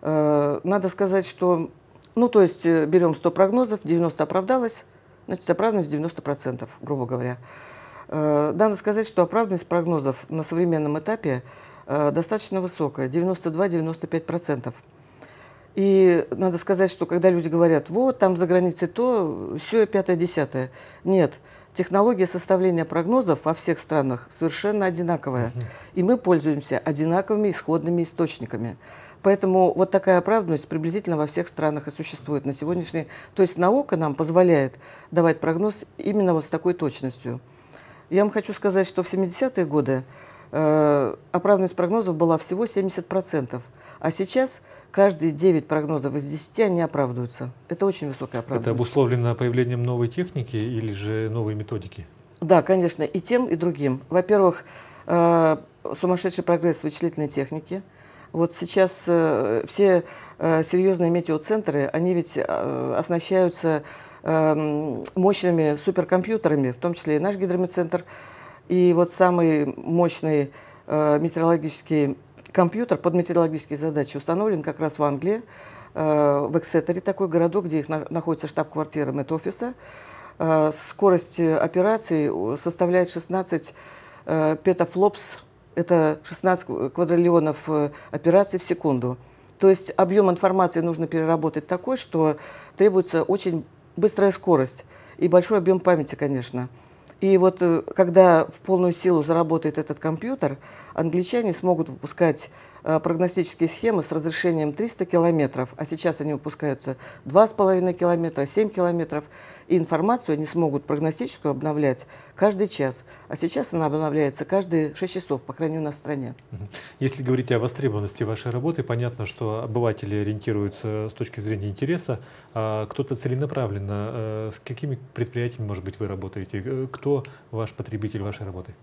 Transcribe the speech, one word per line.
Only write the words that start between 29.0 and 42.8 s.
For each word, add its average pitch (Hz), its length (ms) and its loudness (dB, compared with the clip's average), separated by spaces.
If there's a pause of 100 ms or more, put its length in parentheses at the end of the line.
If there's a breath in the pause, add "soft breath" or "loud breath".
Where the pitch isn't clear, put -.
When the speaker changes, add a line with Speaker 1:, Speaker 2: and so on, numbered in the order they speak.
Speaker 1:
Поэтому 190 520 4
вот 185 180 2
такая 190 280 4
оправданность 180 500 0
приблизительно 165 480 -4
во 151 100 0
всех - 220 -6
странах 151 400 -4
и - 20 -14
существует 147 540 -6
на 139 80 -4
сегодняшний. 160 540 -4 (260 loud breath)
То - 80 0
есть 175 160 2
наука 196 400 2
нам 156 180 0
позволяет 160 600 4 (360 loud breath)
давать 165 300 2
прогноз 175 420 -2 (140)
именно 196 360 2
вот 156 120 0
с - 20 -18
такой 175 280 -2
точностью. 127 640 -6 (680 loud breath)
Я 190 140 4
вам 208 80 2
хочу 214 220 -4
сказать, 190 340 0
что - 160 -4
в 180 60 -6
семидесятые 190 560 -2
годы, 135 380 0 (500 loud breath)
э, 151 600 2 (180)
оправданность 185 420 2
прогнозов 185 400 0
была 165 220 4
всего 190 300 -4
семьдесят 190 400 -4